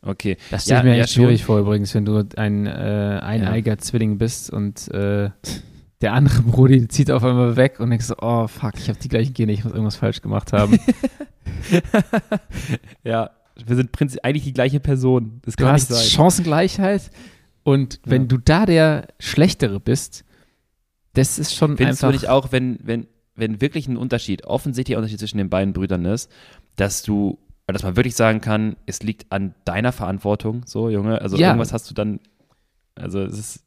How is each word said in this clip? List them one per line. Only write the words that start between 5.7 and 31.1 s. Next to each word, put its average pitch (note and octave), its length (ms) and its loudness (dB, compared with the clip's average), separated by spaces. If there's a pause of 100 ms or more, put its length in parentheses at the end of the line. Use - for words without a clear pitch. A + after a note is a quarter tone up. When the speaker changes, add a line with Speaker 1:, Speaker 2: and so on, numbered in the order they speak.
Speaker 2:
der G#2+ 120 0
andere B2+ 300 4
<laughs> - 0 -
Brudi B2 440 6
zieht - 240 0
auf B2+ 140 2
einmal B2 320 2
weg B2+ 240 2
und A#2 100 -2
denkst A#2 160 0
so, A#2 140 -6
„Oh A#2 260 0
fuck, - 300 -8
ich - 120 -8
hab G#2+ 120 -4
die - 80 -10
gleichen B2 260 0
Gene, A2 180 0
ich G#2 120 -4
muss A2+ 80 -4
irgendwas G#2+ 240 -2
falsch G#2+ 260 -2
gemacht G#2 300 -4
haben.“ G#2+ 260 4 (1040)
Speaker 1:
<laughs> - 1200 -4
Ja, A2+ 280 -2 (340)
wir A#2 100 0
sind B2+ 160 0
prinzip-, C3+ 320 -4
eigentlich C#3 220 -2
die C3+ 80 -6
gleiche C3 280 0
Person. B2+ 640 0
Das - 140 -10
Speaker 2:
Du - 80 2
Speaker 1:
kann C3 80 6
Speaker 2:
hast C#3 180 4
Speaker 1:
nicht A#2+ 80 2
sein. A2+ 120 2
Speaker 2:
Chancengleichheit F3+ 1000 2 (540)
und C#3 400 2
wenn C3 180 2
Speaker 1:
Ja. B2+ 60 -2
Speaker 2:
du B2+ 100 2
da D#3+ 280 4
der D#3+ 420 2 (100)
Schlechtere C3+ 640 0
bist, - 440 -4 (920)
das - 260 2
ist D3 120 -6
schon D3 240 0
Speaker 1:
Findest C3 280 0
Speaker 2:
einfach C#3 80 4
Speaker 1:
du C3+ 80 0
nicht C3 80 -6
auch, C3 240 0
wenn, B2+ 320 -2
wenn, A2+ 240 -6 (260)
wenn A2 260 -4
wirklich C#3+ 280 -4
ein B2 80 -4
Unterschied, A2+ 500 -6
offensichtlicher B2+ 520 -4
Unterschied G#2+ 200 -6
zwischen G#2+ 200 -8
den F#2+ 120 -2
beiden G2 220 0
Brüdern F#2 320 -2
ist, G#2 260 -4 (460)
dass G2+ 260 -2
du, G2+ 360 -2 (280)
dass F#2+ 160 -4
man F#2 140 -4
wirklich B2 180 0
sagen A2 260 2
kann, G#2+ 360 -2 (100)
es - 160 -10
liegt G#2 300 -8
an G2 200 -4 (120)
deiner G#2+ 260 -2
Verantwortung, G#2 760 -4
so, A2+ 220 -4
Junge, A2 320 -2